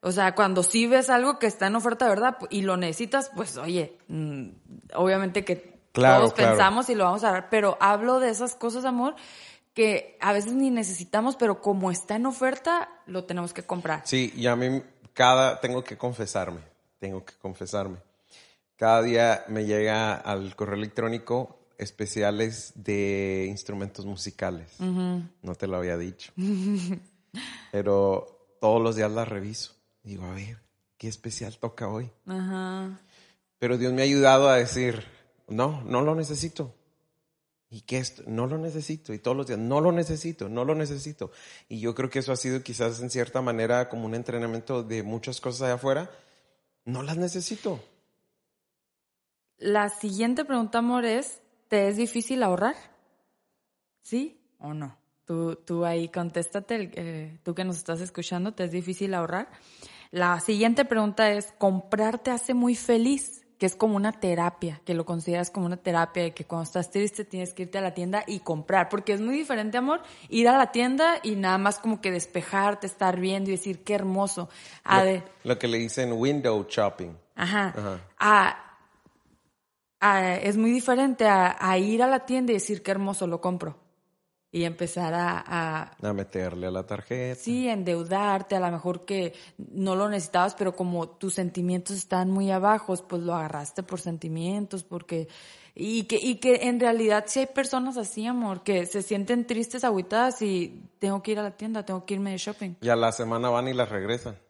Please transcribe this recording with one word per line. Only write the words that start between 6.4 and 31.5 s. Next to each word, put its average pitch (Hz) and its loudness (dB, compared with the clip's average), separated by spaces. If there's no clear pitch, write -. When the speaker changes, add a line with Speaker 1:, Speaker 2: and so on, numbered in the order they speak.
Speaker 1:
pensamos 202 6
y 240 2
lo 202 2
vamos 196 2
a 208 6
dar, 185 -2
pero 202 4
hablo 226 4
de 254 2
esas 226 -4
cosas, 233 -4
amor, 254 0
que 208 2
a 196 2
veces 208 0
ni 269 4
necesitamos, 214 0
pero 208 2
como 190 2
está 180 -4
en 233 0
oferta, 262 0
lo 180 -6
tenemos 175 -4
que 175 -10
comprar. 170 -4
Speaker 2:
Sí, 127 0
y 120 0
a 120 4
mí 127 0
cada, 127 6
tengo 127 -2
que - -12
confesarme, 95 -4
tengo 95 -10
que - -20
confesarme. 95 -8
Cada 113 6
día 117 4
me 110 -2
llega 107 2
al 98 -6
correo 101 -4
electrónico 113 -4
especiales 107 -4
de 98 -2
instrumentos 101 -10
musicales. 92 -8
Speaker 1:
Ujú. 180 -2
Speaker 2:
No - -8
te 98 -6
lo 95 -4
había 90 -2
dicho. 90 -10
Speaker 1:
<laughs> 190 -6
Speaker 2:
Pero 98 0
todos 113 6
los 113 0
días 107 0
la 113 -2
reviso. 107 -8
Digo, 98 -12
"A 90 -10
ver, 104 -12
¿qué 113 -10
especial 110 -10